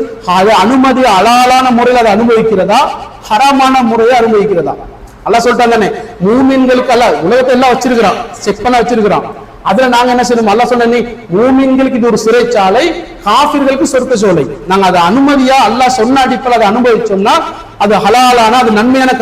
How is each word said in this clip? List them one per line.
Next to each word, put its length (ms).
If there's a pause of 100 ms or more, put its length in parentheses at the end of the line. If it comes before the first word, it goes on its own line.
(360)
அது 160 (120)
அனுமதி, 380 (140)
அலாலான 500 (120)
முறையில் 240
அதை 160
அனுபவிக்கிறதா, 640 (500)
ஹராமான 440 (160)
முறையை 300
அனுபவிக்கிறதா? 540 (520)
அல்லாஹ் 180
சொல்லிட்டான் 320
தானே, 140 (360)
மூமின்களுக்கு 680
அல்லாஹ் 320
உலகத்தை 300
எல்லாம் 180
வச்சிருக்கிறான், 440 (260)
செக் 200
பண்ண 180
வச்சிருக்கிறான். 440 (420)
அதுல 260
நாங்க 200
என்ன 120
செய்யணும்? 260
அல்லாஹ் 200
சொன்ன, 220
நீ 60 (360)
மூமின்களுக்கு 640
இது 120
ஒரு 120
சிறைச்சாலை, 600 (420)
காஃபிர்களுக்கு 680
சொர்க்க 300
சோலை. 220 (260)
நாங்க 200
அதை 180
அனுமதியா 480 (120)
அல்லாஹ் 300
சொன்ன 280
அடிப்படையில் 320
அதை 140
அனுபவிச்சோம்னா 640 (500)
அது 100 (100)
ஹலாலான, 580
அது 160
நன்மையான 320 (120)